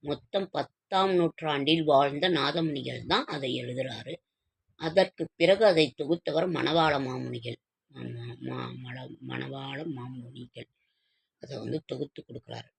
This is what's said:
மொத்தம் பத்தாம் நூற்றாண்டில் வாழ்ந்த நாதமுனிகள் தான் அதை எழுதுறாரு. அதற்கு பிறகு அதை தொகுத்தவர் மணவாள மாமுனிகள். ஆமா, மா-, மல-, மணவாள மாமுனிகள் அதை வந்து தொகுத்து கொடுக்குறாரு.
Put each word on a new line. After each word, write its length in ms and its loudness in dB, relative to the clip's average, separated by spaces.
மொத்தம் 500 -4
பத்தாம் 640 0
நூற்றாண்டில் 720 2
வாழ்ந்த 440 6
நாதமுனிகள் 800 0
தான் 180 2
அதை 300 -6
எழுதுறாரு. 600 -8
அதற்கு 560 2
பிறகு 280 6
அதை 320 6
தொகுத்தவர் 540 0
மணவாள 480 2
மாமுனிகள். 600 -6
ஆமா, 360 -12
மா-, 360 -8
மல-, 440 -14
மணவாள 640 -10
மாமுனிகள் 840 -12
அதை 160 -12
வந்து 280 -6
தொகுத்து 360 -10
கொடுக்குறாரு. 560 -16